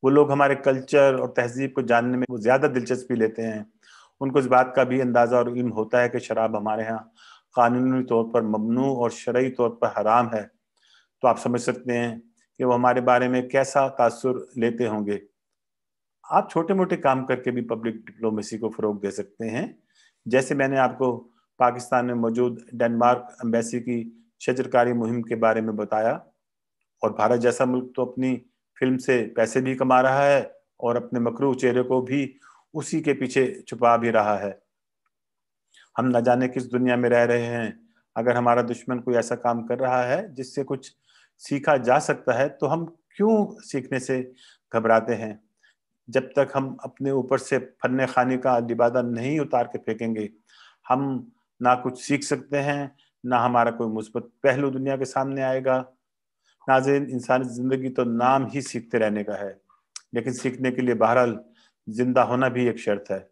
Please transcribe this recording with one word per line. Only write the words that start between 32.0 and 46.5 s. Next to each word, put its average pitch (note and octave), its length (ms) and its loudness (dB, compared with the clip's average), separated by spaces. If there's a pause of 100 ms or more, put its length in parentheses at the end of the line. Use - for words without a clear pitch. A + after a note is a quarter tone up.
بھی C3+ 240 -4 (480)
اسی D#3 280 -4
کے D3 120 2
پیچھے C3 320 0 (160)
چھپا A#2 340 4
بھی A#2 160 0
رہا G#2 280 2
ہے۔ G2 120 -6 (1400)
ہم B2 120 0
نہ B2 100 2
جانے B2 300 2
کس B2+ 240 -6
دنیا B2 240 2
میں B2 140 2
رہ A#2+ 160 6
رہے A#2+ 200 0
ہیں۔ A#2 240 -4 (460)
اگر A#2 180 0
ہمارا A#2+ 280 4
دشمن A#2+ 400 -4
کوئی B2 140 0
ایسا A#2 200 0
کام A#2 300 -2
کر A#2+ 140 -2
رہا B2+ 280 0
ہے E3+ 200 -2
جس C3 260 -12
سے C#3+ 100 -4
کچھ C3+ 260 -8 (480)
سیکھا C#3+ 380 0
جا B2+ 240 4
سکتا C3 380 -2
ہے C#3 100 2
تو D3 240 -4
ہم E3 140 -4
کیوں G#3 800 -2
سیکھنے C3 340 -6
سے B2+ 320 -4 (420)
گھبراتے A2+ 440 2
ہیں؟ G#2+ 180 -8 (760)
جب C3 240 -2
تک C3+ 220 0